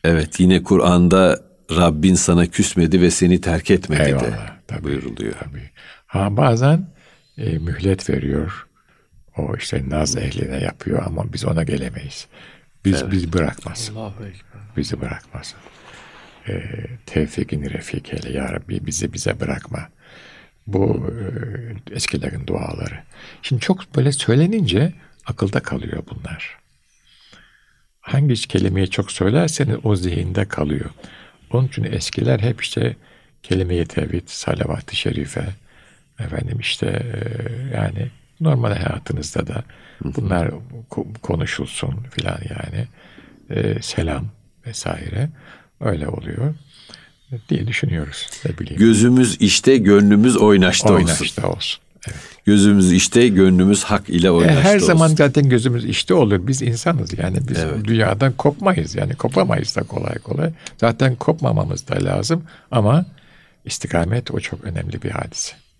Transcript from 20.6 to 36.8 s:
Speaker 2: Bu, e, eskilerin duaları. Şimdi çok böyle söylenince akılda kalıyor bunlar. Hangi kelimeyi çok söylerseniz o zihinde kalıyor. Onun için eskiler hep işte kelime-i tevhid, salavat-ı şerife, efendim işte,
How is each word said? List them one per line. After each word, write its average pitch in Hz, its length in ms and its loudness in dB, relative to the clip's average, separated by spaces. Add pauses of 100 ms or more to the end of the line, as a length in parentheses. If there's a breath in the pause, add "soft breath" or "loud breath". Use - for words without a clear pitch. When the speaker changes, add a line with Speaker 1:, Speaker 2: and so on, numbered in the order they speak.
Speaker 2:
Bu, 101 400 -2 (840)
e, - 60 -16
eskilerin - 520 -6
duaları. 50 520 -6 (420 loud breath)
Şimdi 117 200 -4
çok - 340 -4
böyle 135 160 2
söylenince 147 840 2 (320 soft breath)
akılda - 340 -2
kalıyor - 520 -6
bunlar. - 460 -14 (1400 soft breath)
Hangi 139 340 0
kelimeyi 95 540 -2
çok - 220 -6
söylerseniz 151 720 0
o 107 120 2
zihinde 90 500 -2
kalıyor. 76 440 -4 (640 loud breath)
Onun 131 160 2
için 113 160 -4
eskiler - 560 -2
hep 117 220 -2
işte - 340 -4 (480 soft breath)
kelime-i 90 420 0
tevhid, 76 420 -4
salavat-ı - 680 -4
şerife, - 500 -4 (720 soft breath)
efendim - 400 -6
işte, - 280 -4